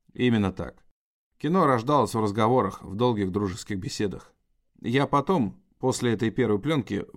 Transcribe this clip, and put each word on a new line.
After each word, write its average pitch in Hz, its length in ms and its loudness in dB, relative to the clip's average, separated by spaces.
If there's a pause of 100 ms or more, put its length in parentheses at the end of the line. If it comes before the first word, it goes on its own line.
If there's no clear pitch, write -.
(140)
Именно 113 380 0
так. - 320 -12 (540)
«Кино» 165 300 2
рождалось 123 480 2
в 110 60 2
разговорах, 107 640 2
в 95 120 -10
долгих 104 360 0
дружеских 101 460 -4
беседах. - 560 -6 (480)
Я 131 260 0
потом, 143 560 0 (160)
после 123 320 0
этой 110 200 0
первой 107 280 0
пленки, 123 460 -2 (120)